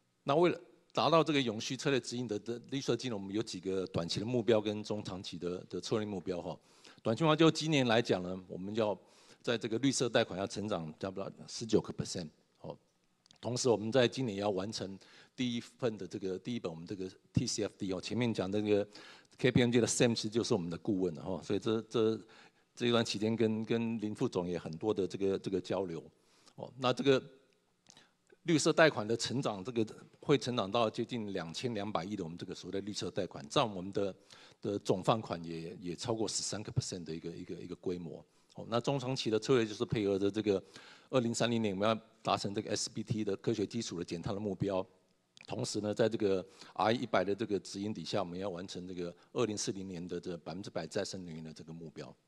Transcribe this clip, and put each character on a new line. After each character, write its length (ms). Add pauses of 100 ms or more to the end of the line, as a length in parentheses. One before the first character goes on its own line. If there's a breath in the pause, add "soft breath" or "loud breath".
(240)
那 100
为 140
了 100 (360)
达 160
到 120
这 100
个 100
永 180
续 160
策 140
略 100
指 160
引 100
的， 120
的 220 (100)
绿 100
色 160
金 140
融， 100
我 60
们 80
有 80
几 180
个 280
短 200
期 120
的 40
目 180
标 180
跟 220
中 220
长 180
期 140
的， 320
的 120
策 180
略 80
目 120
标 220
哈。 180 (440 loud breath)
短 120
期 80
目 60
标 80
就 140
今 200
年 160
来 140
讲 220
呢， 260
我 80
们 180
要 240 (440 loud breath)
在 160
这 100
个 100
绿 140
色 160
贷 160
款 140
要 80
成 200
长 320
差 120
不 100
多 100 (160)
十 200
九 140
个 120
percent。 360 (340)
哦， 120 (640)
同 140
时 140
我 80
们 160
在 160
今 160
年 140
要 100
完 240
成 260 (380 loud breath)
第 180
一 60
份 380
的 80
这 120
个， 200
第 160
一 60
本 120
我 40
们 100
这 100
个 140 (220)
T 140
C 180
F 120
D 160
哦， 80
前 160
面 180
讲 160
这 100
个 260 (520 loud breath)
K 120
P 100
M 100
G 100
的 60
Sam 280
其 80
实 60
就 160
是 80
我 60
们 100
的 80
顾 240
问 140
了 80
哈， 200
所 140
以 20
这， 240
这， 380 (540 loud breath)
这 140
一 20
段 140
期 140
间 160
跟， 300
跟 360
林 140
副 140
总 180
也 120
很 180
多 160
的 140
这 100
个， 220
这 120
个 100
交 240
流。 200 (520 soft breath)
哦， 200
那 160
这 100
个 180 (1200 soft breath)
绿 160
色 140
贷 180
款 180
的 80
成 240
长， 240
这 80
个 120 (360)
会 160
成 200
长 140
到 180
接 160
近 280
两 200
千 220
两 160
百 140
亿 100
的 80
我 60
们 80
这 80
个 100
所 160
谓 20
的 100
绿 100
色 180
贷 160
款， 220
占 200
我 120
们 100
的， 240 (460 loud breath)
的 180
总 240
放 180
款 220
也， 380
也 160
超 180
过 140
十 140
三 200
个 80
percent 320
的 100
一 60
个， 120
一 140
个， 100
一 120
个 100
规 220
模。 260 (300 soft breath)
哦， 140
那 100
中 200
长 180
期 140
的 80
策 180
略 100
就 80
是 100
配 220
合 120
着 120
这 120
个 200 (460 loud breath)
二 120
零 140
三 160
零 120
年 120
我 60
们 80
要 100 (240)
达 140
成 180
这 60
个 160
S 140
B 120
T 220
的 120
科 160
学 140
基 140
础 180
的 60
减 160
碳 140
的 40
目 160
标， 320 (600)
同 180
时 160
呢， 140
在 120
这 120
个 260 (300 loud breath)
R 180
一 140
百 180
的 100
这 120
个 120
指 220
引 140
底 100
下， 160
我 40
们 140
要 120
完 180
成 180
这 60
个 220 (180 soft breath)
二 140
零 100
四 160
零 160
年 180
的 140
这 160
百 160
分 100
之 60
百 180
再 160
生 220
能 100
源 80
的 80
这 140
个 80
目 160
标。 260 (140)